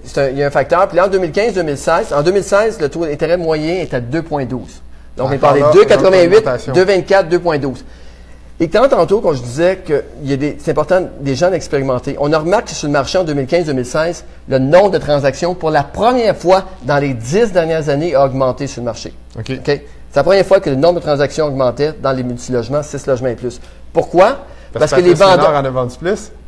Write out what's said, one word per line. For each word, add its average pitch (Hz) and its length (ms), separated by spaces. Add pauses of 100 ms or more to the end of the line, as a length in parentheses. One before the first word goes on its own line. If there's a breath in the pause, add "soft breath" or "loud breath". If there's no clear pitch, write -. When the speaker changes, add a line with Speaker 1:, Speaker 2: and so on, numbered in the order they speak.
Speaker 1:
c'est - 160
un, 139 100
il 135 100
y 143 40
a 143 40
un - 20
facteur. 170 380
Puis 170 100
là, 180 80
en 208 40
deux 190 100
mille 170 120
quinze, 202 220
deux 185 80
mille 147 160
seize, 165 340
en 147 120
deux 175 80
mille 196 120
seize, 208 380
le 143 80
taux 165 160
d'intérêt 160 320
moyen 160 440
était 135 200
de 117 60
deux 160 160
point 143 220
douze. 123 360 (340 soft breath)
Donc, 131 120
on 139 40
est 143 40
Speaker 2:
Encore 143 140
Speaker 1:
parlé 143 120
Speaker 2:
là, 143 60
Speaker 1:
de 151 60
deux 202 120
quatre-vingt-huit, 185 400
Speaker 2:
une 185 120
augmentation. 135 360
Speaker 1:
deux 180 120
vingt-quatre, 190 440
deux 175 100
point 165 200
douze. 131 260 (760 soft breath)
Et 165 100
quand 214 180
tantôt, 190 320
quand 170 140
je 127 80
disais 156 360
que 147 260 (180)
il 139 80
y 139 40
a 139 40
des, 139 220
c'est - 120
important 151 300 (180)
des 139 140
gens 165 160
d'expérimenter, 139 680
on 147 120
a 160 60
remarqué 185 300
que 160 80
sur 156 120
le 143 60
marché 143 240
en 185 60
deux 156 100
mille 139 140
quinze, 170 180
deux 151 80
mille 127 120
seize, 160 380 (240 soft breath)
le 131 120
nombre 175 320
de 165 80
transactions, 143 560
pour 160 160
la 147 120
première 220 540
fois 185 280 (180 loud breath)
dans 143 160
les 139 160
dix 165 360
dernières 160 380
années, 147 240
a 135 100
augmenté 131 440
sur 120 140
le 120 40
marché. - 260 (260)
Speaker 2:
Ok. 113 200
Speaker 1:
Ok ? - 80
C'est - 500
la 139 80
première 185 220
fois 196 140
que 180 100
le 135 60
nombre 165 240
de - 0
transactions 147 480
augmentait 135 520
dans 135 120
les 131 100
multilogements, 123 600
six 143 240
logements 127 220
et 117 60
plus. 180 240 (320 soft breath)
Pourquoi ? 185 460 (340 loud breath)
Speaker 2:
Parce 151 200
Speaker 1:
Parce - 0
que - 60
Speaker 2:
que 180 40
Speaker 1:
les 175 140
Speaker 2:
Patrice 190 200
Speaker 1:
vendeurs 156 140
Speaker 2:
Ménard 143 120
en 135 40
a 131 60
vendu 127 260
plus. 180 340 (160)